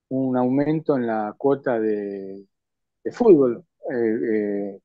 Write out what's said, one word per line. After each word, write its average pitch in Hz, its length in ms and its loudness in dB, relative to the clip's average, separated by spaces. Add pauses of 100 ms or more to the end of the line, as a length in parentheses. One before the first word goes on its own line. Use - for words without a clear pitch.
un 131 280 -2
aumento 143 600 0
en 123 100 -2
la 107 320 -4
cuota 139 420 0
de, 98 640 -6 (580)
de - 80 -6
fútbol, 143 520 4 (260)
eh, 107 840 -2
eh, - 80 -20